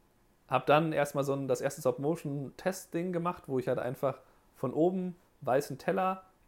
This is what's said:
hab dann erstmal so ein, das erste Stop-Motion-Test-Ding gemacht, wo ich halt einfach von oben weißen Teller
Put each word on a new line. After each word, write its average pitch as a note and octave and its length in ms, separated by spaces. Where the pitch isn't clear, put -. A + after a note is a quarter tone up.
hab C3 180
dann D#3 260
erstmal C#3+ 320
so C3+ 80
ein, C#3 160
das B2 120
erste C3+ 200
Stop-Motion-Test-Ding D3 1300
gemacht, E3+ 340
wo C3+ 120
ich B2 100
halt B2 120
einfach C3 400
von - 180
oben F3+ 440
weißen C3+ 380
Teller F#3+ 440